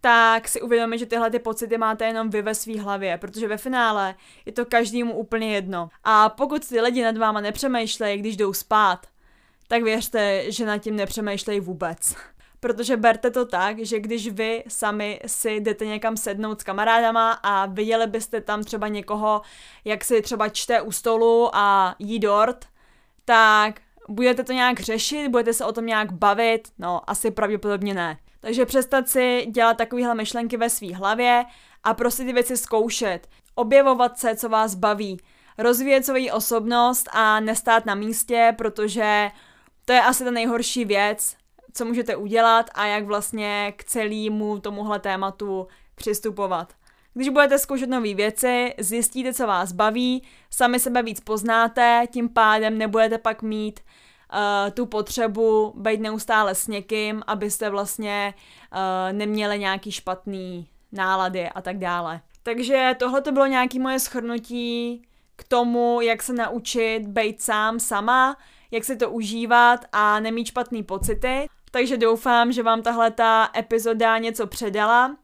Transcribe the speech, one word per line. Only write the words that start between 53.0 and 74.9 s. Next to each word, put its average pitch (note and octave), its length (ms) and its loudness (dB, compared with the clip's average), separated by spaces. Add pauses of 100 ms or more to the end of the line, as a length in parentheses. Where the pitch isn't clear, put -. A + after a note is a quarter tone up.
pak A3 240 -4
mít, G#3+ 380 -6 (540)
eh, G3+ 380 0
tu A#3+ 140 -4
potřebu G#3+ 880 0
být G#3+ 260 -2
neustále G#3+ 540 0
s - 120 -4
někým, G#3+ 600 -4
abyste G#3 420 -4
vlastně, G3+ 640 -4 (400)
eh, F#3 400 -2
neměli G#3 460 -2
nějaký F#3+ 320 -4
špatný F#3 800 -10 (220)
nálady F#3 580 -2
a F#3+ 120 -10
tak F#3 160 -8
dále. F3 440 -6 (220)
Takže B3+ 560 0
tohle B3+ 220 0
to D4 100 -2
bylo C4+ 140 6
nějaký B3+ 340 0
moje C4 200 -2
shrnutí A#3+ 1000 -6 (340)
k - 80 -20
tomu, A#3+ 580 2
jak A3+ 220 0
se B3+ 100 -6
naučit A3+ 640 -2
být G#3+ 420 -2
sám, A3 380 0
sama, B3 580 2 (340)
jak A3+ 120 -4
si C4 120 -4
to A3+ 140 -2
užívat A#3 840 2
a G#3 280 2
nemít A3+ 280 -4
špatný A#3+ 360 -6
pocity. A3+ 640 -4 (240)
Takže B3+ 260 0
doufám, A#3 540 4
že A#3+ 120 -2
vám A3+ 180 2
tahle A#3 300 2
ta A3+ 460 4
epizoda A3+ 600 2
něco A3+ 300 -4
předala. A#3 760 2